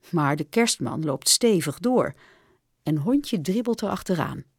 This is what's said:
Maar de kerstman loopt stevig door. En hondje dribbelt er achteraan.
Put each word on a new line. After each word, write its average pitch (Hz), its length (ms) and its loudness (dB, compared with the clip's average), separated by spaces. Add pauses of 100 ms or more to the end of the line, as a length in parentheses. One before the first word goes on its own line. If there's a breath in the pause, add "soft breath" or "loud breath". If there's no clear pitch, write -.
(100)
Maar 151 260 2
de 151 80 -6
kerstman 160 600 -2
loopt 135 240 -2
stevig 175 500 2
door. 226 360 2 (680 soft breath)
En 156 140 0
hondje 226 440 0
dribbelt 226 400 -2
er 208 80 -2
achteraan. - 560 -4 (140)